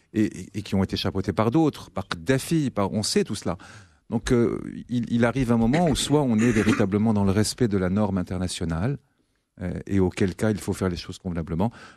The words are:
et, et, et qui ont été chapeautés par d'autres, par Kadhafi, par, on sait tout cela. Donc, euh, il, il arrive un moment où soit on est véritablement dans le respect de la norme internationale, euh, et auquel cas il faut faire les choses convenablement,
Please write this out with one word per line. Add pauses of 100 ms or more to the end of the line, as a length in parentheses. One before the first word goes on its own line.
(140)
et,
et,
et
qui
ont
été
chapeautés
par
d'autres,
par
Kadhafi,
par,
on
sait
tout
cela. (520)
Donc,
euh, (260)
il,
il
arrive
un
moment
où
soit
on
est
véritablement
dans
le
respect
de
la
norme
internationale, (640)
euh, (160)
et
auquel
cas
il
faut
faire
les
choses
convenablement, (260)